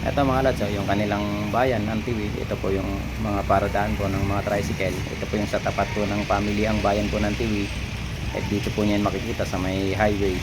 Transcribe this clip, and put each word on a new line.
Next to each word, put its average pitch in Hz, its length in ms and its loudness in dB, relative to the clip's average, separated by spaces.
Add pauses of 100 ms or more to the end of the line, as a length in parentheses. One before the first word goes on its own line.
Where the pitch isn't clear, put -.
Ito, 110 160 0
mga 135 240 4
lods, 131 160 2
oh, 104 80 0
yung 101 160 -2
kanilang 104 400 0 (240)
bayan 113 400 2
ng 110 160 -2
Tiwi. 110 320 -2
Ito - 240 -4
po - 80 -2
yung 95 160 0 (400)
mga 101 240 0
paradaan 101 480 2
po 101 160 -2
ng 98 160 0
mga 98 240 0
tricycle. 98 400 0
Ito - 400 -4
po 107 80 0
yung 101 80 0
sa 101 160 -2
tapat 101 320 0
po 104 80 0
ng 101 240 -2
Pamilya 104 480 2
ang 101 80 0
Bayan 104 240 2
po 104 160 0
ng 104 160 2
Tiwi. 104 320 0 (640)
At - 160 -2
dito 101 240 0
po 107 80 2
niyan 104 160 2
makikita 98 480 -2
sa - 80 -4
may 95 400 0
highway. 101 480 2